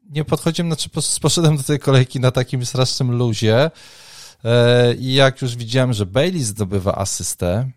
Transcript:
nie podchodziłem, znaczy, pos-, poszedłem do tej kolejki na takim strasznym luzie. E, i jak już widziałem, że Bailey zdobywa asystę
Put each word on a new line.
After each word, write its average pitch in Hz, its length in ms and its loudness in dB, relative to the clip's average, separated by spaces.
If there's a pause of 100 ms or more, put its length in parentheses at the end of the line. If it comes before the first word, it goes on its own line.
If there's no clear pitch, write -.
nie 147 160 -4
podchodziłem, 165 440 -2
znaczy, - 200 -4
pos-, - 300 -4
poszedłem 156 380 2
do 135 60 -6
tej 147 160 -2
kolejki 131 400 2
na 127 120 2
takim 127 340 -4
strasznym 127 460 -2
luzie. 120 600 2 (760)
E, 120 500 4
i 131 180 -4
jak 135 280 2
już 120 140 -4
widziałem, 123 380 0
że 104 120 -2
Bailey 147 380 -2
zdobywa 98 520 -2
asystę 92 800 -4